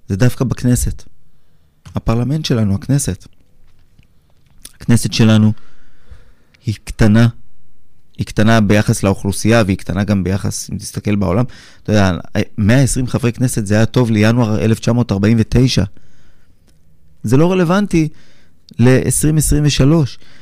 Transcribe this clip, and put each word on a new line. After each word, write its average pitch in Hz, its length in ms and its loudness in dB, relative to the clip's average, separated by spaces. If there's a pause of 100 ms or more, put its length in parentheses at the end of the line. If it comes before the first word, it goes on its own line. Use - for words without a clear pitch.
זה 101 80 -4
דווקא 123 300 2
בכנסת. - 580 0 (840)
הפרלמנט 123 600 -4
שלנו, 110 300 -2
הכנסת. 120 520 -4 (1500)
הכנסת - 380 0
שלנו 110 400 4 (1120)
היא 107 180 -6
קטנה, 113 440 4 (880)
היא - 80 -6
קטנה 113 360 2
ביחס 104 420 2
לאוכלוסייה, 104 600 0
והיא 92 120 0
קטנה 90 260 -4
גם 98 200 0
ביחס, 101 460 -6
אם - 80 -8
תסתכל - 380 -6
בעולם, 101 300 0 (380)
אתה - 80 -4
יודע, 101 200 4 (460)
מאה 113 240 4
עשרים 131 260 0
חברי 113 240 -2
כנסת, 123 340 -4
זה 101 100 0
היה 110 100 4
טוב 120 260 0
לינואר 110 540 2
אלף 110 140 2
תשע - 120 -2
מאות 120 200 0
ארבעים 104 280 2
ותשע. 123 440 2 (1400)
זה 113 140 2
לא 170 140 4
רלוונטי 185 560 2 (720)
לעשרים 131 580 2
עשרים 151 280 0
ושלוש. 143 540 2 (220)